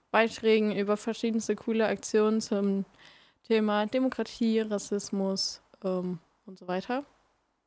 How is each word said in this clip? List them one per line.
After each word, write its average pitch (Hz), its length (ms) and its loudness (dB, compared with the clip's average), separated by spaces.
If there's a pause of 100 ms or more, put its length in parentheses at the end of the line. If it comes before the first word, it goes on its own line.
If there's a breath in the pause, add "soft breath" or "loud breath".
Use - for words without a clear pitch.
(120 loud breath)
Beiträgen 220 640 2
über 202 220 0
verschiedenste 220 600 -2
coole 220 320 0
Aktionen 214 520 2
zum 202 440 0 (580 soft breath)
Thema 214 440 2
Demokratie, 226 760 0
Rassismus, 202 1000 -2 (240)
ähm, 185 360 -2 (260)
und 190 120 -18
so 180 100 -14
weiter. 247 360 -4 (640)